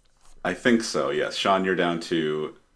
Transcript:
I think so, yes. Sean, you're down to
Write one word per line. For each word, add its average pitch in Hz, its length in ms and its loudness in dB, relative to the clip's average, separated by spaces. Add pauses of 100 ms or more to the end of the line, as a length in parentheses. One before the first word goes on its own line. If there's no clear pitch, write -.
(440)
I 90 100 -2
think 117 300 2
so, 71 280 -2
yes. 73 240 -2
Sean, 95 280 2
you're 95 120 0
down 85 260 0
to 78 540 -2 (200)